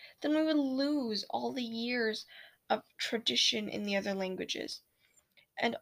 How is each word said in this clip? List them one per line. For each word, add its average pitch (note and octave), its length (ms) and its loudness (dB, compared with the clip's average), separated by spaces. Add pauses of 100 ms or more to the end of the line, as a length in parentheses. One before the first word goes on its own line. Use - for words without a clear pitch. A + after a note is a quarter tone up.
(220)
then D4+ 140 4
we D#4 80 4
would D#4 140 4
lose C4+ 720 0
all A#3+ 200 -2
the C4 120 -4
years A3+ 640 -2 (420)
of G#3+ 140 2 (140)
tradition A#3 720 2
in G#3 140 -2
the G3+ 120 0
other G3+ 180 0
languages F#3 680 -4 (760)
and A#3 240 0